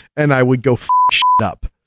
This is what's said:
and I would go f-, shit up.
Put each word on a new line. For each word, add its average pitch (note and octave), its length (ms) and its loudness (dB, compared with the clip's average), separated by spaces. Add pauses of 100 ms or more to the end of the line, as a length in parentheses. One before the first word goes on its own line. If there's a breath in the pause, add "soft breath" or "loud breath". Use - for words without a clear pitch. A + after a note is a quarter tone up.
(160 soft breath)
and D3 180 0
I B2+ 80 2
would B2+ 220 0
go B2+ 100 2
f-, - 140 -10 (240)
shit - 100 0 (180)
up. - 260 -6 (200)